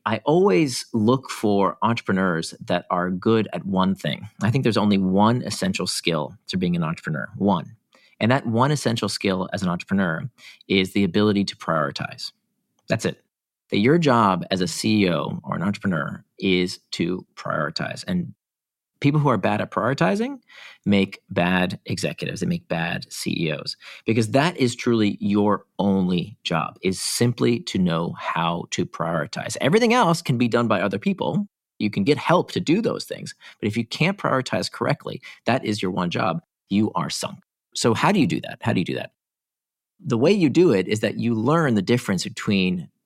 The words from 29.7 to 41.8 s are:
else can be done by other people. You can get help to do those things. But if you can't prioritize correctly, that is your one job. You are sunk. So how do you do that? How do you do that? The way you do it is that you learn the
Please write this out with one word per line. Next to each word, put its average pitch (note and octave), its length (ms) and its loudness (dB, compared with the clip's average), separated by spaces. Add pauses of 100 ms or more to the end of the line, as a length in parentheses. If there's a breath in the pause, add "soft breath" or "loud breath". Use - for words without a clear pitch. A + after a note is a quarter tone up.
else F3+ 280 2
can C3 160 0
be A#2+ 100 2
done A#2 220 2
by G#2 100 2
other G2+ 200 -2
people. G3 480 -2 (320)
You G#2+ 100 0
can G#2 160 -2
get D3 120 4
help D#3+ 340 0
to G2 100 -2
do E3+ 200 2
those - 220 -4
things. - 320 -12 (240 loud breath)
But - 80 -4
if G#2 80 -4
you A#2 100 -2
can't F#3+ 320 -2
prioritize B2+ 540 -2
correctly, - 500 -4 (240 loud breath)
that B2 200 0
is A2 160 -2
your F#2 100 -2
one F#2 180 -2
job. E2+ 320 -2 (280)
You G#2 260 2
are E2 140 -4
sunk. - 300 -8 (360)
So A#2+ 180 2
how D3 180 2
do G#3 80 2
you B2 80 2
do D2 140 -2
that? - 200 -12
How A2 100 -2
do - 80 0
you F2+ 60 -2
do C2 100 -4
that? - 180 -8 (840)
The B2 180 -2
way C#3 140 4
you F#3+ 180 4
do D#3+ 220 6
it F#2+ 160 2
is G#2+ 120 -2
that A2+ 180 -2
you A#2 160 0
learn C3 400 2
the G#2 80 2